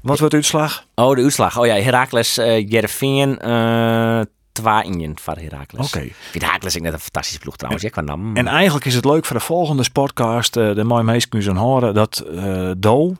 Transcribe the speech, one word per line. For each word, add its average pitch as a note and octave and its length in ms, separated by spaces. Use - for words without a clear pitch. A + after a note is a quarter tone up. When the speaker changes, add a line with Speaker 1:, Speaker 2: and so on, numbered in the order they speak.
Speaker 1:
Wat C#3 160
wordt D3+ 120
de D3+ 100
uitslag? D3+ 440
Speaker 2:
Oh, B2+ 220
de B2 60
uitslag. A#2+ 360
Oh A#2+ 80
ja, A2+ 80
Heracles, B2 640
eh, A#2 80
Heerenveen, C3+ 680
eh, A2+ 800
twee A2 300
één E2 300
voor D#2+ 140
Heracles. D#2+ 500
Speaker 1:
Oké. - 120
Speaker 2:
Ik B1+ 160
vind E2+ 140
Heracles F2 320
ook E2 60
net E2 100
een D#2 60
fantastische - 420
ploeg C#2 160
trouwens, C#2+ 280
Speaker 1:
En A2+ 100
Speaker 2:
hè, E2+ 80
qua D2 140
naam. G#2+ 200
Speaker 1:
en B2 100
eigenlijk D3 380
is B2 100
het A#2+ 100
leuk D3+ 200
voor B2 120
de A2 60
volgende D#3 500
podcast, A#2+ 640
eh, G#2+ 180
de G#2+ 100
mooie A#2 180
meesten A#2 280
kunnen G2+ 260
horen, A#2+ 380
dat, G#2+ 300
eh, F#2 400
Do, B2 440